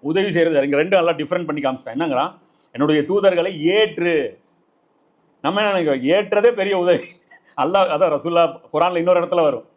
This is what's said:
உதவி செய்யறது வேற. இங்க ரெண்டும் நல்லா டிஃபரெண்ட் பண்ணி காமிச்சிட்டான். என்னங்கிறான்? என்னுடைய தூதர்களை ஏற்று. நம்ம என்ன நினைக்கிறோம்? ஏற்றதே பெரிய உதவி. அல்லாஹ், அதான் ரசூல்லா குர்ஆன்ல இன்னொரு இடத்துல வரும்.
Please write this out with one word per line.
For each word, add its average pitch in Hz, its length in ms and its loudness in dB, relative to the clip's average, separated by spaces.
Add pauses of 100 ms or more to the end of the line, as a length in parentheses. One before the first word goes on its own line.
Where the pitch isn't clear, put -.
உதவி 190 300 -2
செய்யறது 165 240 2
வேற. 139 120 4
இங்க 143 160 2
ரெண்டும் 185 200 2
நல்லா 170 100 2
டிஃபரெண்ட் 160 320 -4
பண்ணி 147 160 -6
காமிச்சிட்டான். 131 380 -6
என்னங்கிறான்? 151 400 -2 (340)
என்னுடைய 147 300 0
தூதர்களை 180 580 0
ஏற்று. 170 800 -2 (1000)
நம்ம 185 180 -2
என்ன 208 120 0
நினைக்கிறோம்? 156 520 0
ஏற்றதே 208 280 2
பெரிய 196 260 -2
உதவி. 175 260 2 (520)
அல்லாஹ், 175 340 0
அதான் 156 280 0
ரசூல்லா 170 420 0 (120)
குர்ஆன்ல 175 240 0
இன்னொரு 175 240 2
இடத்துல 170 220 -2
வரும். 135 220 -2 (120)